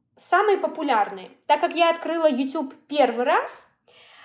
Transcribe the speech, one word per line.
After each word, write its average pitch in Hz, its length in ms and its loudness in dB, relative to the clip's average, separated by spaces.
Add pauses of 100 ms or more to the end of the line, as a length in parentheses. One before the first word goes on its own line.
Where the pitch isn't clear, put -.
(180)
самые 392 400 2
популярные. 233 720 -2 (160)
Так 302 140 2
как 294 160 -2
я 339 140 4
открыла 330 400 0
YouTube 269 440 -4 (140)
первый 247 380 2
раз, 392 420 -2 (580)